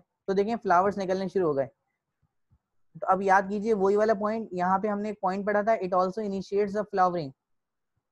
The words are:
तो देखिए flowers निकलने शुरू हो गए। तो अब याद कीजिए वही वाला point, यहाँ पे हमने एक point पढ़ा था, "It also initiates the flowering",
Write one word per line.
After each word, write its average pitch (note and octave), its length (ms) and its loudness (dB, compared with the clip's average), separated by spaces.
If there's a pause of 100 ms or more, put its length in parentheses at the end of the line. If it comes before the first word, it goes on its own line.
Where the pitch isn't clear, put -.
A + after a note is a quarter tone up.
(280)
तो G3 60 -2
देखिए G3+ 220 0
flowers F#3+ 420 2
निकलने F#3+ 320 -2
शुरू F#3 180 0
हो D3+ 60 0
गए। C3+ 120 -2 (1300)
तो E3 120 -8
अब F#3 140 2
याद G3 280 4
कीजिए G#3 240 -2
वही G3 220 2
वाला A3 200 2
point, G#3+ 380 -4
यहाँ F3+ 260 0
पे G3+ 80 -4
हमने G#3 220 -4
एक G#3 120 -10
point F#3+ 240 -2
पढ़ा G#3 180 0
था, A3 160 2
"It F#3 140 -4
also F#3 260 2
initiates G3 560 -4
the G#3+ 100 -2
flowering", F3 460 0 (800)